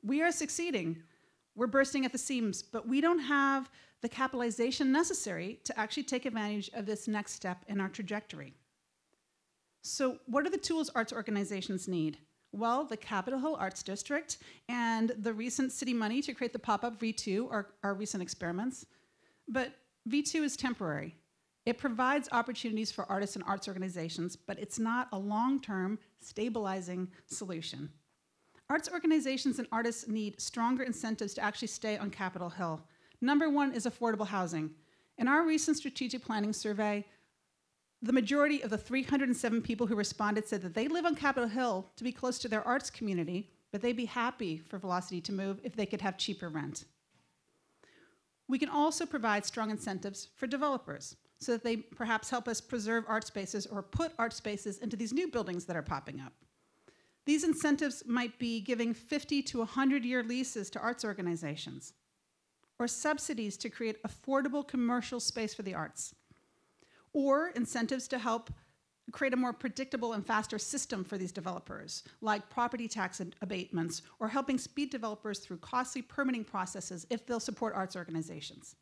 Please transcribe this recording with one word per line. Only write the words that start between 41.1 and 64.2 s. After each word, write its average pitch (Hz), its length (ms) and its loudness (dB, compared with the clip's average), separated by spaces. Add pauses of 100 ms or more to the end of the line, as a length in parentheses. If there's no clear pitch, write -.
Capitol 269 320 2
Hill 208 480 0
to - 80 -10
be 247 80 0
close 254 260 -2
to 247 100 -6
their 214 180 0
arts 269 240 0
community, 180 600 -2 (220)
but 196 100 -4
they'd 240 140 2
be 240 80 -2
happy 233 540 -2
for 175 200 -10
Velocity 180 440 -2
to 208 100 -6
move 196 320 -2
if 247 100 -6
they 214 100 0
could 202 160 -4
have 190 160 -2
cheaper 190 320 -4
rent. 147 360 -6 (1600)
We 254 120 2
can 294 100 2
also 311 360 4
provide 220 400 0
strong 220 260 -2
incentives 202 640 -6
for 262 100 -4
developers 254 680 -2 (240)
so - 120 0
that 226 120 0
they 233 120 2
perhaps 220 540 -2
help 240 160 0
us 226 140 -2
preserve 226 480 0
art 220 180 0
spaces 196 400 -4
or 202 160 -6
put 330 340 -2
art 233 160 2
spaces 202 460 -4
into 226 180 -4
these 220 160 -2
new 320 160 2
buildings 185 360 -2
that 175 120 -4
are 156 60 -2
popping 139 380 -4
up. 131 140 -14 (920)
These 302 180 4
incentives 302 640 2
might 240 320 0
be 233 220 0
giving 233 340 0
fifty 294 480 0
to 254 200 0
a 226 40 0
hundred 269 380 4
year 247 180 2
leases 240 480 -2
to 208 100 -6
arts 233 240 -2
organizations, 165 880 -4 (840)
or 240 80 0
subsidies 240 720 0
to 240 100 -4
create 220 360 -4
affordable 277 600 0